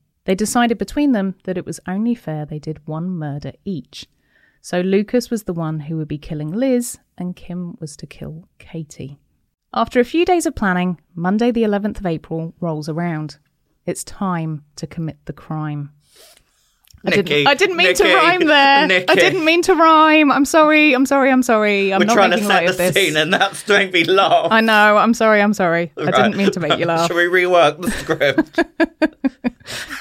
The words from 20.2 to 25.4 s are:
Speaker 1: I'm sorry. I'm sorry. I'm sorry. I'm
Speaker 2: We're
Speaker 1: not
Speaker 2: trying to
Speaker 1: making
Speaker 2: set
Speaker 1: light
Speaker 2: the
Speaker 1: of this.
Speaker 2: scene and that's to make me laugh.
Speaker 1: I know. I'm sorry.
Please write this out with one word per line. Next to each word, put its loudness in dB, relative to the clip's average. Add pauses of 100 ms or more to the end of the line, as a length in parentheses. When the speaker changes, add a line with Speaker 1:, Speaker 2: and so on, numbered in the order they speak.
Speaker 1:
I'm 2
sorry. 4
I'm 2
sorry. 2
I'm 4
sorry. 2
I'm 0
Speaker 2:
We're 2
Speaker 1:
not 2
Speaker 2:
trying 4
to 0
Speaker 1:
making -2
Speaker 2:
set 2
Speaker 1:
light 0
Speaker 2:
the 2
Speaker 1:
of -4
this. 0
Speaker 2:
scene 0
and 0
that's -2
to 0
make 0
me 2
laugh. 2
Speaker 1:
I 2
know. 4
I'm 4
sorry. 2